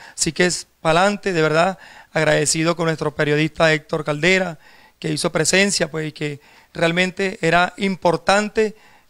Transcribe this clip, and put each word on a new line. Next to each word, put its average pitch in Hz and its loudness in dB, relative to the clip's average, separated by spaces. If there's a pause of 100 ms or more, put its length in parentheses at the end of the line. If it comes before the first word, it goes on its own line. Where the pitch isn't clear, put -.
(160)
Así - 0
que 180 2
es - -4 (140)
pa'lante, 190 2
de 165 2
verdad, 160 2 (360)
agradecido 156 0
con 170 -4
nuestro 156 -2
periodista 156 0
Héctor 151 -4
Caldera, 170 0 (380)
que 165 -8
hizo 160 -4
presencia, 180 0
pues, 156 -6
y - -8
que 147 -8 (340)
realmente 180 -2
era 170 2
importante, 196 0 (340)